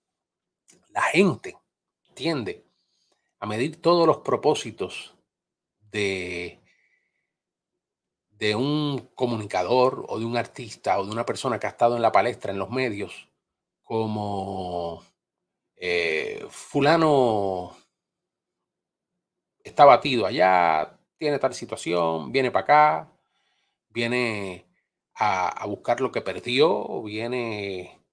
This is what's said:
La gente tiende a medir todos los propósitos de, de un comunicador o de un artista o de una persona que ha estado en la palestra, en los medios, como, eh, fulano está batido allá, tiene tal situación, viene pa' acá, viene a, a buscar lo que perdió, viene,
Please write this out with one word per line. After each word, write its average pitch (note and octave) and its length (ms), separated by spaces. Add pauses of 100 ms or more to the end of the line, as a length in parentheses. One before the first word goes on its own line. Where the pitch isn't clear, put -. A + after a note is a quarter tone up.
(880)
La - 140
gente D#3 560 (560)
tiende B2+ 500 (760)
a G#2+ 80
medir A#2+ 340
todos E3+ 240
los D#3 140
propósitos - 960 (800)
de, F#2 640 (1700)
de G#2 260
un C#3+ 580
comunicador A#2 920
o G#2+ 100
de A2+ 60
un A#2+ 120
artista G#2+ 640
o G2 60
de G#2 80
una A#2 140
persona A2+ 340
que G#2+ 80
ha - 20
estado A#2+ 240
en A#2 80
la A2 80
palestra, G#2 400
en G2 80
los F#2+ 120
medios, A2+ 580 (560)
como, G2 1200 (720)
eh, E2 720
fulano C3 1300 (1900)
está - 220
batido C3 400
allá, F2+ 720 (200)
tiene D3 200
tal B2+ 140
situación, E2+ 800
viene C#3 180
pa' G2 100
acá, D3+ 520 (800)
viene A2+ 760 (480)
a, F#2+ 340
a - 180
buscar G#2 340
lo B2+ 100
que A2+ 120
perdió, B2 800
viene, G#2+ 960 (120)